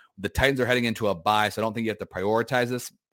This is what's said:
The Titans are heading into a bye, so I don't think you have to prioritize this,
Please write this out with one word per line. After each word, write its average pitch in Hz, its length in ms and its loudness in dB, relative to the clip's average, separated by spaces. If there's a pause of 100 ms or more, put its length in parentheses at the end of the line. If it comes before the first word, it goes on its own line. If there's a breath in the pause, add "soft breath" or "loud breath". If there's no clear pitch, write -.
(180 soft breath)
The 95 100 -4
Titans 135 320 2
are 120 60 2
heading 123 180 2
into 113 240 0
a 95 60 2
bye, 107 340 2
so 104 120 -4
I - 20 0
don't 110 100 -2
think 113 120 -4
you 110 60 -2
have 101 80 -6
to 98 80 -10
prioritize 117 600 0
this, 123 240 -8 (200)